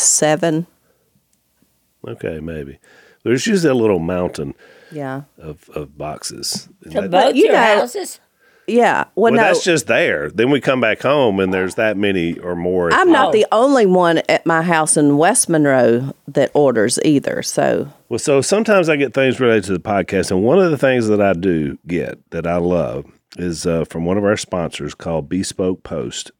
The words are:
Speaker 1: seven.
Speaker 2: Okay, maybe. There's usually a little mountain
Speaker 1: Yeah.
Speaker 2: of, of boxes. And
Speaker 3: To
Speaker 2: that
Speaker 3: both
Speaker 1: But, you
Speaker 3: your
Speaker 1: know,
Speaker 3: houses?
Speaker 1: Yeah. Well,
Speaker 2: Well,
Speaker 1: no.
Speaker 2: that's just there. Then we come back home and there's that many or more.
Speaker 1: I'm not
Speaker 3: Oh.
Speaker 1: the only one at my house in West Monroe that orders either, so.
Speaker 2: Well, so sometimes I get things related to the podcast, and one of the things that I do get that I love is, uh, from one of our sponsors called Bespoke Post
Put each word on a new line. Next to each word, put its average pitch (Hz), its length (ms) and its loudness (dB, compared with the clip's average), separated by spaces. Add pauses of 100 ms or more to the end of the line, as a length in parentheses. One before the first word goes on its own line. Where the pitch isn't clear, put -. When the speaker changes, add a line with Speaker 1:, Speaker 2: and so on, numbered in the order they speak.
(160)
Speaker 1:
seven. 156 520 0 (1400)
Speaker 2:
Okay, 90 320 -8
maybe. 76 400 -12 (440)
There's 127 240 0
usually 180 240 2
a 131 100 2
little 107 180 4
mountain 82 540 -4 (380)
Speaker 1:
Yeah. 139 300 -8 (160)
Speaker 2:
of, - 320 -18
of 73 280 -14
boxes. - 720 -10 (160)
And - 100 -18
Speaker 3:
To 175 80 -2
Speaker 2:
that 190 100 -4
Speaker 3:
both 180 140 2
Speaker 1:
But, 285 100 0
you 320 100 4
Speaker 3:
your 294 80 2
Speaker 1:
know, 330 60 4
Speaker 3:
houses? 240 600 0 (480)
Speaker 1:
Yeah. 196 380 2 (100)
Well, 226 160 2
Speaker 2:
Well, - 20 0
Speaker 1:
no. - 80 2
Speaker 2:
that's 190 220 2
just 165 240 0
there. 110 420 0
Then 107 200 0
we 139 120 2
come 131 180 0
back 110 220 0
home 131 400 2
and 92 120 0
there's 92 220 -2
that 110 220 0
many 95 420 0
or 87 160 -8
more. 87 380 0
Speaker 1:
I'm 359 180 4
not 269 180 4
Speaker 3:
Oh. - 40 -2
Speaker 1:
the 214 180 4
only 247 340 4
one 180 340 4 (100)
at - 160 0
my 165 160 2
house 160 340 0
in 143 220 4
West 175 320 2
Monroe 131 640 2 (160)
that 139 240 0
orders 123 500 2
either, - 400 0
so. 143 460 -2 (180)
Speaker 2:
Well, 120 120 -4
so 139 220 2
sometimes 196 480 2
I 156 60 2
get 139 180 -2
things 131 280 0
related 110 240 2
to 95 80 -2
the 90 60 -2
podcast, 95 520 -2
and 95 120 0
one 139 160 4
of 180 120 2
the 143 60 -2
things 127 320 2
that 104 120 2
I 98 120 2
do 82 440 -2 (100)
get 80 320 -6 (120)
that 85 160 -6
I 85 100 -2
love 78 480 -2 (320)
is, 87 280 -6
uh, 82 200 0
from 82 200 -8
one 90 120 0
of 104 60 -2
our 104 140 2
sponsors 76 580 -8
called 80 320 -6
Bespoke 92 560 -4
Post - 560 -10